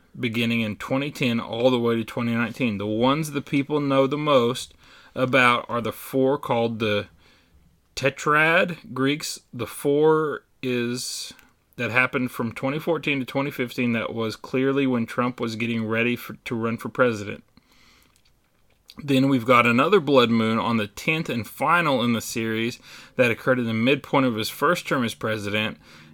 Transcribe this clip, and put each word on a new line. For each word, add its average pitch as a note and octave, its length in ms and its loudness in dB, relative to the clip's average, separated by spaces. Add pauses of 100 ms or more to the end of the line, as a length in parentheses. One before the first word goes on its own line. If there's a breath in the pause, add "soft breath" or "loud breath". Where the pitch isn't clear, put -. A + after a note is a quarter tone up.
(180 soft breath)
beginning A#2 420 0
in G#2+ 160 -4
twenty C#3 340 -4
ten A#2+ 300 0
all A#2+ 300 0
the B2 80 4
way A#2 180 2
to A2+ 80 -2
twenty A#2 300 -4
nineteen. A#2 440 -2
The G2+ 80 -4
ones C3+ 460 0
the C#3+ 100 -4
people D3 380 0
know C#3 260 4
the C#3 120 -2
most B2+ 560 2 (400 soft breath)
about B2 540 2
are A#2 120 -4
the A2 120 -4
four C3+ 460 0
called A#2 400 0
the G#2 300 0 (840 soft breath)
tetrad D#3 1000 0
Greeks. C3+ 460 -2 (120)
The A#2 140 -6
four D3+ 760 2 (200)
is B2 720 -4 (440 soft breath)
that A#2+ 140 -4
happened B2+ 400 0
from A2+ 220 -4
twenty C3+ 260 -4
fourteen D#3 420 -2
to B2 60 -6
twenty C#3 240 -2
fifteen. B2 420 -2
That A2+ 220 -4
was A2+ 220 -4
clearly C3+ 500 0
when A#2+ 200 0
Trump B2+ 340 -2
was A2+ 160 -4
getting A2+ 300 -4
ready A#2 300 0
for, - 180 -12 (100)
to B2+ 100 -6
run A2+ 220 -2
for B2 120 -10
president. G#2+ 540 0 (1600 soft breath)
Then C3+ 240 4
we've B2+ 160 2
got A#2+ 220 6
another D3+ 340 4
blood C3+ 300 4
moon A2+ 280 2
on A2+ 200 0
the G#2 80 -2
tenth D#3+ 420 -4
and A#2+ 180 -6
final D3 560 2
in A#2+ 120 2
the G#2+ 80 -2
series A2+ 560 -4 (380 loud breath)
that B2 140 4
occurred B2+ 280 0
in A#2+ 80 -2
the A2+ 80 -2
midpoint C3+ 500 2
of A#2+ 120 0
his G#2+ 120 -4
first E3 400 -2
term C#3 160 0
as A2 100 -4
president. G#2+ 600 -4 (380 loud breath)